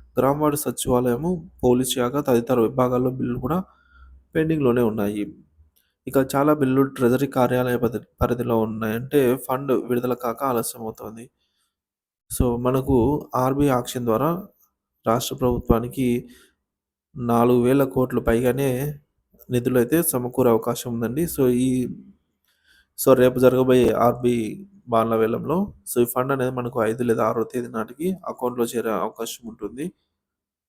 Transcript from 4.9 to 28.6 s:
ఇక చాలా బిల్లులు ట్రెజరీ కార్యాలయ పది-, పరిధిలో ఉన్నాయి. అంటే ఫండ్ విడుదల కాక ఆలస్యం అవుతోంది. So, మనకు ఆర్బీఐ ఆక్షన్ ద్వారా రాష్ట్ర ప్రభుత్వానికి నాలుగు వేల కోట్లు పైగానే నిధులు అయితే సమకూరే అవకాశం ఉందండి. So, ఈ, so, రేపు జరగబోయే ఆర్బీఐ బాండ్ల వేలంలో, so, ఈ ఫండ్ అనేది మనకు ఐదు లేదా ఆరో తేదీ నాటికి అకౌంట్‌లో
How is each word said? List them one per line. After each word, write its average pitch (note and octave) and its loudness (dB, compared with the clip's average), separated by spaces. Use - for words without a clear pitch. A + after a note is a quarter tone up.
ఇక C3 -4
చాలా C#3+ 2
బిల్లులు C3+ 2
ట్రెజరీ B2+ 2
కార్యాలయ B2 0
పది-, A2 -2
పరిధిలో A#2+ -2
ఉన్నాయి. A2 -4
అంటే C3+ -2
ఫండ్ C3+ -4
విడుదల B2 -2
కాక A#2+ -6
ఆలస్యం A#2+ -4
అవుతోంది. A2+ -14
So, - -2
మనకు C3 0
ఆర్బీఐ C3+ 2
ఆక్షన్ B2 -2
ద్వారా A#2 2
రాష్ట్ర A#2+ 0
ప్రభుత్వానికి B2 0
నాలుగు A#2+ 2
వేల C3+ 4
కోట్లు B2+ -2
పైగానే B2 0
నిధులు B2+ 0
అయితే B2 2
సమకూరే B2 0
అవకాశం A#2 0
ఉందండి. A#2 -4
So, D3+ -4
ఈ, C3 0
so, - 2
రేపు B2+ 4
జరగబోయే B2+ 6
ఆర్బీఐ A#2+ 2
బాండ్ల A2+ 2
వేలంలో, A2+ 0
so, - -8
ఈ A#2+ 6
ఫండ్ B2+ -2
అనేది B2+ -2
మనకు B2 -6
ఐదు A2+ -2
లేదా A2+ 0
ఆరో A2+ 0
తేదీ A#2+ -6
నాటికి B2 -6
అకౌంట్‌లో B2 -4